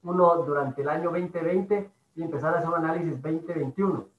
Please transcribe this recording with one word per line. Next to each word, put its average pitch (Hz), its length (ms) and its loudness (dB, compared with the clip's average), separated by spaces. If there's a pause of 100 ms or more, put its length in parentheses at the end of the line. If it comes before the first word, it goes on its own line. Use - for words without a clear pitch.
uno 175 400 6
durante 139 400 -2
el 143 80 -2
año 165 200 -2
veinte 170 300 -4
veinte, 196 500 0 (240)
y 160 80 -8
empezar 151 320 -2
a 170 40 2
hacer 170 100 -2
un 170 60 0
análisis 160 480 -2
veinte 160 320 -4
veintiuno 160 540 -2 (100)